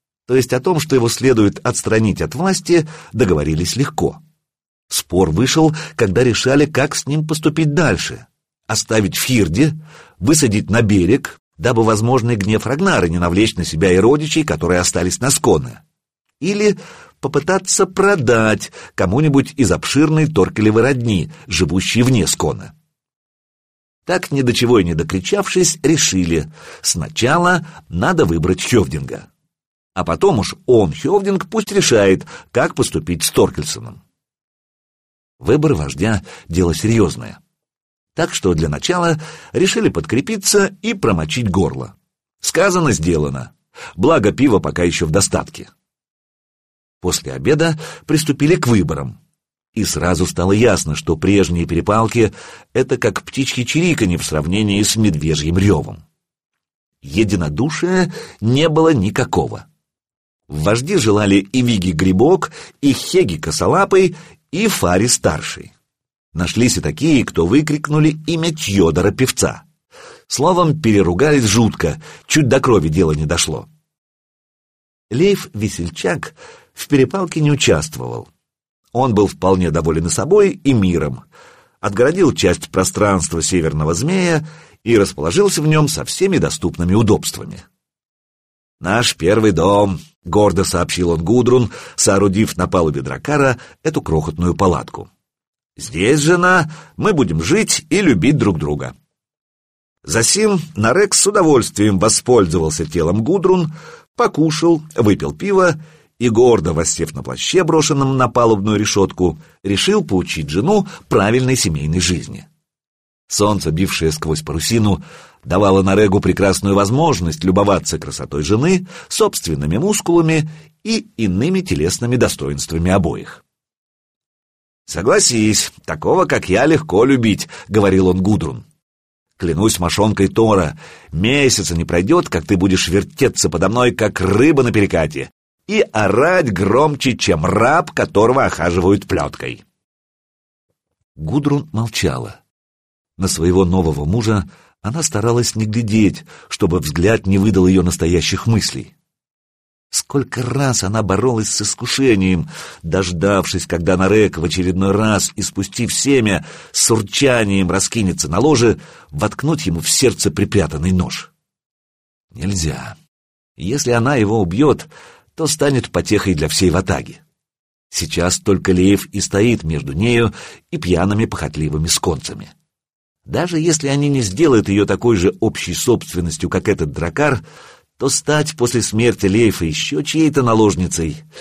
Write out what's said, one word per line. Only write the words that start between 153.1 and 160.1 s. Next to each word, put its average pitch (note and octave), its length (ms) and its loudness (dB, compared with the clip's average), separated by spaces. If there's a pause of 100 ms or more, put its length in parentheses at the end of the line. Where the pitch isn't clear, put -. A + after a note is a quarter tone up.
когда F2 320 -2
Нарек G2 400 2
в D#2 60 -4
очередной F#2 480 0
раз, G#2 440 0
испустив G2 580 -6
семя, A2 520 0 (260)
с - 200 0
урчанием G#2+ 800 0
раскинется F#2+ 580 -2
на F2 100 -2
ложе, A#2+ 400 4 (300)
воткнуть D3 560 -4
ему E2+ 140 -2
в D#2 100 -4
сердце G#2 400 0